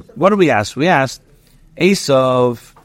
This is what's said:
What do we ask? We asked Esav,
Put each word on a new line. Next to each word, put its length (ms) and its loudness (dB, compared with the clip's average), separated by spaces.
What 140 2
do 60 0
we 140 2
ask? 260 -2
We 120 -2
asked 340 -2
Esav, 960 0